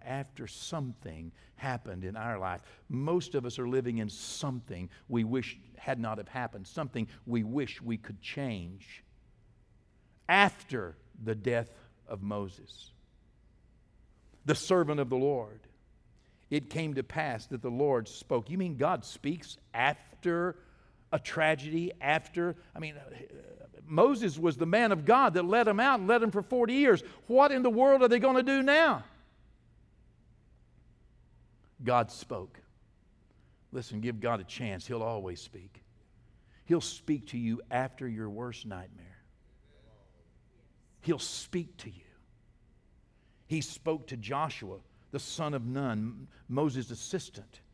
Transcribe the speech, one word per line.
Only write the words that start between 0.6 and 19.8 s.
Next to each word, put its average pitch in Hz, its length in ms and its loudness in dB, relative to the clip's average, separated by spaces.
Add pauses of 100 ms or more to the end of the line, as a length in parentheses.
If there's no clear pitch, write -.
happened 117 480 -8
in 98 120 -8
our 110 220 -6
life. 92 240 -6 (280)
Most 160 460 -2
of 127 100 -2
us 123 140 -8
are 123 80 -4
living 123 300 -2
in 107 120 -4
something 110 800 -10 (180)
we 120 160 0
wish 117 340 -2 (200)
had 131 220 -6
not 110 180 -4
have 104 120 -12
happened, 117 380 -8
something 127 400 -6 (180)
we 117 180 -2
wish 123 380 -4
we 113 160 -4
could 107 240 -14
change. 98 840 -10 (1200)
After 131 680 2 (280)
the 110 120 -2
death 117 340 -2 (380)
of 98 160 -10
Moses, 101 680 -8 (1500)
the 147 100 2
servant 156 440 2
of 127 100 -2
the 127 80 0
Lord, 120 420 -2 (880)
it 147 200 -2
came 156 260 -4
to 131 80 -4
pass 139 440 -6
that 123 140 -8
the 123 100 -6
Lord 127 360 0
spoke. - 420 -4
You 180 80 -4
mean 175 200 -4
God 147 260 0
speaks - 540 -8 (160)
after 170 840 -2 (540)